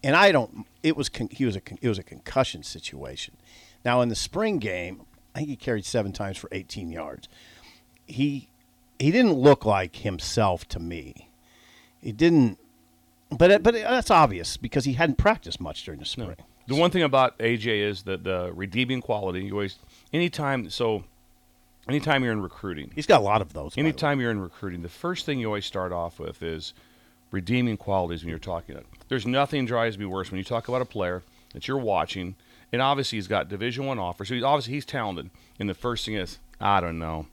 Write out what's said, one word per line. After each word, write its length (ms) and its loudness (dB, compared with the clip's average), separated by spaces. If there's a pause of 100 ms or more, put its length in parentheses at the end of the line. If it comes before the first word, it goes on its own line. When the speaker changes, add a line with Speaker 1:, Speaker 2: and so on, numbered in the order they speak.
Speaker 1:
And 100 4
I 160 10
don't, 360 2 (180)
it 120 4
was 120 -2
con-, 240 -6
he 120 -2
was 120 0
a 40 -6
con-, 220 -16
it 60 2
was 100 0
a 60 -10
concussion 580 -4
situation. 760 -12 (480)
Now, 180 4
in 80 2
the 40 -2
spring 440 -2
game, 480 -6 (280)
I 40 -8
think 100 -6
he 80 -8
carried 300 -4
seven 260 -2
times 240 -8
for 160 -14
eighteen 380 -10
yards. 380 -12 (760)
He, 440 -4 (480)
he 120 6
didn't 240 6
look 300 8
like 320 0
himself 720 0
to 100 -6
me. 520 -10 (720)
He 100 -6
didn't, 460 6 (720)
but 200 6
it, 120 8
but 120 6
it, 100 -2
that's 260 0
obvious 480 6
because 260 -2
he 100 0
hadn't 220 2
practiced 440 2
much 240 -10
during 160 -12
the 40 -14 (140)
Speaker 2:
No. 140 -8
Speaker 1:
spring. 140 -18 (200)
Speaker 2:
The 80 -2
one 160 4
thing 120 2
about 380 4
A 160 2
J 240 0
is 220 -2
that 200 -6
the 320 -2
redeeming 460 -2
quality, 460 -2
you 60 -8
always, 240 -4 (360)
anytime, 580 -2
so 340 -2 (840)
anytime 340 0
you're 120 0
in 80 -2
recruiting, 520 -8
Speaker 1:
He's 120 -6
got 140 8
a 40 0
lot 160 4
of 140 -6
those, 200 -10
by 20 -4
the 80 0
way. 40 4
Speaker 2:
anytime 320 0
you're 100 0
in 100 -2
recruiting, 420 -10
the 60 -10
first 380 -8
thing 140 -2
you 60 -4
always 200 -4
start 260 -4
off 280 -6
with 220 -12
is 320 -8 (560)
redeeming 460 -2
qualities 460 -2
when 60 -10
you're 100 -8
talking 380 -10
about. 100 -18 (220)
There's 180 -4
nothing 380 0
drives 340 -2
me 60 -8
worse 260 -6
when 80 -6
you 60 -6
talk 240 -4
about 140 -2
a 20 -2
player 380 -4 (320)
that 120 -12
you're 120 -4
watching, 580 -2 (360)
and 80 0
obviously 380 0
he's 80 -6
got 220 -2
Division 380 -6
One 120 -4
offers, 300 -6
so 60 -4
he's, 100 -4
obviously 300 0
he's 100 -8
talented, 460 -6 (280)
and 100 -4
the 60 -4
first 300 -4
thing 100 -6
is, 240 -6 (220)
"I 200 4
don't 200 -4
know. 320 -6